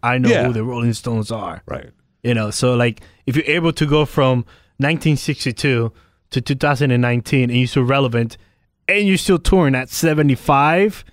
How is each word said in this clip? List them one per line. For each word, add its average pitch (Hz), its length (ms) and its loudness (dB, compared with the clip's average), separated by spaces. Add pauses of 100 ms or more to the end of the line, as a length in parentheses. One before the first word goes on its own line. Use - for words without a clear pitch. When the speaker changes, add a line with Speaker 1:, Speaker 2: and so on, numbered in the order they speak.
Speaker 1:
I 123 160 0
know 127 120 2
Speaker 2:
Yeah. 185 180 2
Speaker 1:
who 123 60 -2
the 110 100 -4
Rolling 120 300 -2
Stones 110 380 -4
are. 92 360 -10
Speaker 2:
Right. 67 220 -12 (340)
Speaker 1:
You 120 100 0
know, 110 180 -2
so, 127 240 0
like, 120 260 0 (260)
if 127 80 -2
you're 151 100 0
able 165 280 0
to 156 120 -2
go 151 200 2
from 131 400 0 (340)
nineteen 151 380 0
sixty-two 127 760 -2 (400)
to 131 100 -2
two 139 140 -4
thousand 139 360 0
and 123 100 2
nineteen 123 480 0
and 120 100 -2
you're 127 80 2
still 131 160 0
relevant 120 540 0 (500)
and 202 200 0
you're 190 100 4
still 185 220 2
touring 170 360 2
at 127 140 -6
seventy-five, 151 1200 2